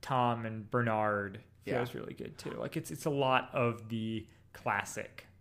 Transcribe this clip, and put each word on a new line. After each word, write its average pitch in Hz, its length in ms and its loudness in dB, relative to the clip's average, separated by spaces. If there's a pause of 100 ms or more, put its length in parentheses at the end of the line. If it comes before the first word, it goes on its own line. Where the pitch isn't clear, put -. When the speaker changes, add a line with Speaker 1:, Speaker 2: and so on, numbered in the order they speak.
Speaker 1:
Tom 120 440 2
and 110 240 -6
Bernard 107 680 2 (240)
Speaker 2:
Yeah. 135 140 0
Speaker 1:
feels 123 160 -2
really - 200 -8
good - 240 -10
too. - 120 -8
Like, - 260 -4
it's, 160 160 -6
it's 147 140 -6
a 160 40 2
lot 131 420 4
of 117 360 0
the 110 380 -4 (260)
classic - 760 -4 (140)